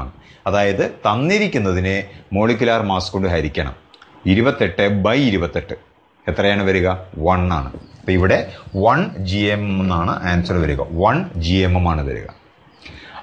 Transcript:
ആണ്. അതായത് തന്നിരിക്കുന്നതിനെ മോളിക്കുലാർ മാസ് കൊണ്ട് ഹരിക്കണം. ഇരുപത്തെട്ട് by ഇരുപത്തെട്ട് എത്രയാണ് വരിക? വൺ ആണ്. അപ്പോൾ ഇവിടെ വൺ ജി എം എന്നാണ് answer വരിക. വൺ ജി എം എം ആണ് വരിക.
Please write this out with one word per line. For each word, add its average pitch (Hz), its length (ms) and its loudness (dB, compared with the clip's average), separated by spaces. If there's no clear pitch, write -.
ആണ്. 67 100 -10
അതായത് 101 360 2
തന്നിരിക്കുന്നതിനെ 110 880 0
മോളിക്കുലാർ 113 540 2
മാസ് 92 240 -2
കൊണ്ട് 95 200 0
ഹരിക്കണം. 76 400 -4
ഇരുപത്തെട്ട് 107 520 2
by 120 120 4
ഇരുപത്തെട്ട് 85 440 -4
എത്രയാണ് 101 380 2
വരിക? 92 180 2
വൺ 92 160 4
ആണ്. 67 120 -6
അപ്പോൾ 92 180 0
ഇവിടെ 95 200 4
വൺ 127 160 4
ജി 101 100 0
എം 104 100 -2
എന്നാണ് 87 280 0
answer 90 340 0
വരിക. 69 140 -2
വൺ 117 140 4
ജി 90 100 2
എം 90 120 2
എം 87 140 2
ആണ് 73 160 -2
വരിക. 55 180 -8